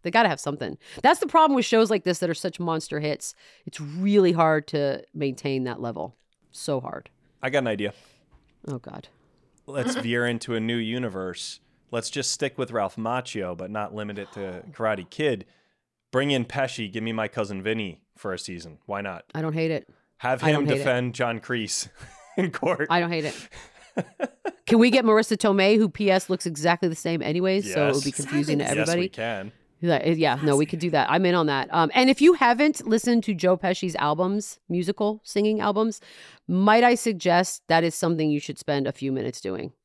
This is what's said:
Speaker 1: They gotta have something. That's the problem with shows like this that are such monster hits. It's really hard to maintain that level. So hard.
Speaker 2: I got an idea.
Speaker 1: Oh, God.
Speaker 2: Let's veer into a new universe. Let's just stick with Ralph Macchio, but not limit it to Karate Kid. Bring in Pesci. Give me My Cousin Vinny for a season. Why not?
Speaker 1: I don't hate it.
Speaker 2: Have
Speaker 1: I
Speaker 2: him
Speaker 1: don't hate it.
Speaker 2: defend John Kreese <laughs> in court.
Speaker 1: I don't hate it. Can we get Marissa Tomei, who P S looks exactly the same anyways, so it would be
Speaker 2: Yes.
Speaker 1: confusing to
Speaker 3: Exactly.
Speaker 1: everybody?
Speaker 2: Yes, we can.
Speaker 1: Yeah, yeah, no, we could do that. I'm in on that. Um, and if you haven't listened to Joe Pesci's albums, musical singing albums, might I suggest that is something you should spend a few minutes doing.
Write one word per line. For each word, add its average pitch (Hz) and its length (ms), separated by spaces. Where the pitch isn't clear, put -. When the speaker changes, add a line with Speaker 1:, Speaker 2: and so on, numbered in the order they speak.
Speaker 1:
They 175 100
gotta 220 160
have 151 140
something. 135 360
That's 294 180
the 349 60
problem 311 280
with 240 80
shows 220 260
like 214 140
this 180 160
that 175 100
are 165 40
such - 260
monster 160 400
hits. 151 340
It's - 140
really 180 540
hard 160 340
to 143 460
maintain 135 500
that 123 160
level. 113 380
So 139 300
hard. - 280
Speaker 2:
I 131 80
got 139 100
an 123 80
idea. 104 260
Speaker 1:
Oh, 135 120
God. - 280
Speaker 2:
Let's 143 260
veer 120 300
into 120 300
a 110 60
new 117 160
universe. 110 840
Let's 117 180
just - 220
stick - 260
with 123 140
Ralph 104 240
Macchio, 113 600
but 92 140
not 104 240
limit 104 240
it 98 140
to 92 400
Karate 107 380
Kid. 127 360
Bring 139 220
in 123 140
Pesci. 123 440
Give 110 140
me 117 80
My 110 160
Cousin 101 340
Vinny 104 380
for - 160
a 90 80
season. 82 460
Why 101 160
not? 92 240
Speaker 1:
I 160 60
don't 160 100
hate 160 200
it. - 180
Speaker 2:
Have 127 220
Speaker 1:
I 156 100
Speaker 2:
him - 20
Speaker 1:
don't 147 140
hate 131 80
it. - 20
Speaker 2:
defend 123 380
John 117 260
Kreese - 480
<laughs> - 240
in 185 140
court. 156 380
Speaker 1:
I 175 120
don't 170 100
hate 160 140
it. - 240
Can 233 120
we 240 100
get 247 140
Marissa 214 320
Tomei, 196 400
who 214 140
P 202 220
S 190 180
looks - 160
exactly 170 420
the 165 80
same 170 260
anyways, 190 520
so 147 160
it 135 40
would 139 120
be 139 60
Speaker 2:
Yes. - 40
Speaker 1:
confusing 147 440
to - 40
Speaker 3:
Exactly. - 180
Speaker 1:
everybody? 170 200
Speaker 2:
Yes, 185 40
we 190 40
can. 110 420
Speaker 1:
Yeah, 170 280
yeah, 156 360
no, 147 120
we 147 100
could 165 140
do 175 100
that. 151 220
I'm 180 140
in 175 100
on 165 120
that. 135 240
Um, 160 220
and 254 160
if 262 100
you 339 140
haven't 269 540
listened 226 380
to 208 100
Joe 180 220
Pesci's 185 400
albums, 185 680
musical 202 560
singing 214 380
albums, 208 400
might 208 360
I 240 120
suggest 180 720
that 165 160
is 165 100
something 160 380
you 147 80
should - 180
spend 139 300
a 135 40
few 135 200
minutes 127 280
doing. 95 340